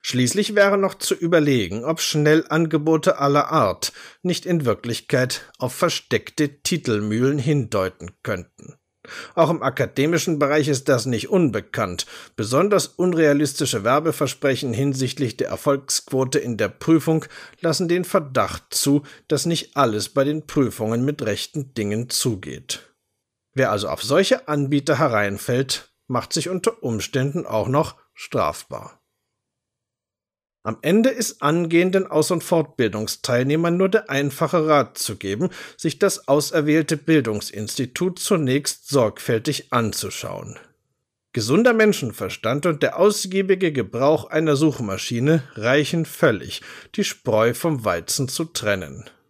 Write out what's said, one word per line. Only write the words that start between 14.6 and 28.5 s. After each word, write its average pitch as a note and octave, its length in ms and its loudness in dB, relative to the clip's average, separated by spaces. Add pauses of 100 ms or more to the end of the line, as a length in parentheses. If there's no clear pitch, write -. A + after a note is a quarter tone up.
hinsichtlich C3 640 -2
der - 120 -4
Erfolgsquote C3+ 920 -2
in A2+ 200 -4
der G#2 100 0
Prüfung D#3+ 560 2 (360)
lassen E3+ 280 0
den F3 160 0
Verdacht C3 680 -2
zu, C#3+ 280 2 (240)
dass D3 200 -2
nicht E3+ 300 -4
alles A2 340 0
bei C3+ 140 2
den D3+ 220 -4
Prüfungen A#2 580 0
mit C#3+ 180 -4
rechten B2 520 -6
Dingen G#2+ 360 -4
zugeht. - 840 -6 (600)
Wer C3 160 2
also G#2 180 -2
auf C#2+ 140 -6
solche E3 440 2
Anbieter C#3+ 520 0
hereinfällt, A#2+ 960 -2 (140)
macht B2+ 260 -4
sich D#3+ 160 -2
unter F#3+ 340 -2
Umständen C3 640 -2
auch G#2+ 220 -2
noch C#3+ 280 0 (180)
strafbar. - 800 -6 (1700)